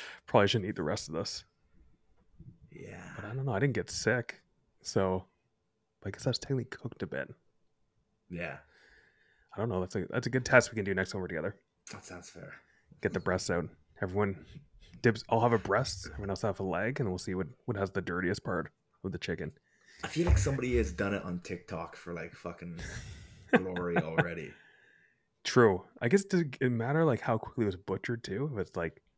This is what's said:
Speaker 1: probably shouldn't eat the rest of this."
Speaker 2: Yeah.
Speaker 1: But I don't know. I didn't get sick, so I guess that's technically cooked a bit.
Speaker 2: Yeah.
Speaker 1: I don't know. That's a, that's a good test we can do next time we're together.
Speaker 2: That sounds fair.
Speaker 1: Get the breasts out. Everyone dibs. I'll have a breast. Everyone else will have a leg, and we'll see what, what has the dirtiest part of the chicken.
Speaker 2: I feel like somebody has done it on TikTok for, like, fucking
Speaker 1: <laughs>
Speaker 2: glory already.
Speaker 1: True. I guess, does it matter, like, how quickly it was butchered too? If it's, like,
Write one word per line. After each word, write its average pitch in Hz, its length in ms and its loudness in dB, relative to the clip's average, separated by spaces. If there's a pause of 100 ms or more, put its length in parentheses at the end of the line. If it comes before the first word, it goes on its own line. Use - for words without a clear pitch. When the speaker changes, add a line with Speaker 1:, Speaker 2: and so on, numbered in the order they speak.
(280)
Speaker 1:
probably 104 200 8
shouldn't 101 220 0
eat 107 60 -6
the 87 80 -4
rest 80 240 -2
of 78 80 -8
this." - 280 -4 (1300)
Speaker 2:
Yeah. - 300 -16 (140)
Speaker 1:
But 101 100 -10
I 107 80 -10
don't 135 120 -4
know. 131 80 0
I 98 60 2
didn't 135 140 4
get 104 160 -2
sick, - 520 0 (420)
so 95 420 2 (800)
I 98 60 -4
guess - 120 -12
that's 123 140 0
technically 127 280 -4
cooked - 360 -12
a 95 60 -4
bit. - 260 -8 (960)
Speaker 2:
Yeah. 85 280 -8 (1000)
Speaker 1:
I - 40 -8
don't 110 100 -2
know. 92 100 0
That's 92 160 -4
a, 95 140 -2
that's - 180 -2
a - 20 -2
good 123 160 0
test 123 260 8
we 113 40 -14
can 104 100 -2
do 98 80 0
next 92 180 0
time 98 100 -4
we're 90 60 -4
together. 85 280 -4 (360)
Speaker 2:
That 98 140 -12
sounds 87 240 -16
fair. - 240 -16 (480)
Speaker 1:
Get 101 120 0
the 92 60 -2
breasts 92 300 0
out. 87 180 0 (340)
Everyone 98 440 0 (560)
dibs. 113 280 4
I'll 113 120 4
have 120 120 6
a 117 60 6
breast. - 540 0
Everyone 101 160 -6
else 95 140 -2
will 110 60 2
have 95 100 -4
a 101 40 -4
leg, 95 360 -2
and 120 100 0
we'll 92 80 -2
see 92 180 -6
what, 92 120 -2 (180)
what 110 120 -2
has 98 140 0
the 98 100 -2
dirtiest 90 420 0
part 90 280 -2 (320)
of 98 80 -4
the - 60 -6
chicken. 80 340 -4 (520)
Speaker 2:
I - 40 -6
feel 165 200 0
like - 100 8
somebody 127 400 2
has 101 140 2
done 101 240 0
it 95 80 -4
on 90 160 -4
TikTok 85 560 -10
for, - 180 -12
like, 85 220 -10
fucking 85 420 -10 (380)
Speaker 1:
<laughs> - 400 -2
Speaker 2:
glory 87 420 0
already. 82 540 0 (920)
Speaker 1:
True. 104 420 6 (160)
I 120 80 2
guess, 196 160 6
does 175 180 4 (160)
it 127 120 4
matter, 131 340 2
like, 123 160 4
how 113 160 2
quickly - 260 -4
it 107 40 4
was 92 100 -2
butchered 98 460 -4
too? 123 300 -4
If 107 60 -4
it's, - 160 -6
like, 82 260 -4 (160)